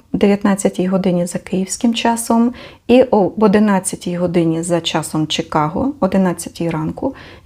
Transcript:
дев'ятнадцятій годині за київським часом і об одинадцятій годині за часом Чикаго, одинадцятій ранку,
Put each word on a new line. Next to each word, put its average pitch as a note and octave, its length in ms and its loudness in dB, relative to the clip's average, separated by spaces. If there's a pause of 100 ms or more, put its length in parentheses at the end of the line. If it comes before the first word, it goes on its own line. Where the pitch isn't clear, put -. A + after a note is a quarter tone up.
(120)
дев'ятнадцятій G3+ 720 0
годині F3+ 400 0
за F3+ 120 -8
київським F#3+ 560 -2
часом A#3 600 0 (320)
і B3+ 160 8
об G#3 400 2
одинадцятій G3 760 2
годині E3+ 460 0
за E3+ 180 0
часом D#3 460 -2
Чикаго, D#3+ 720 -2
одинадцятій F3+ 720 -2
ранку, E3 440 -4 (320)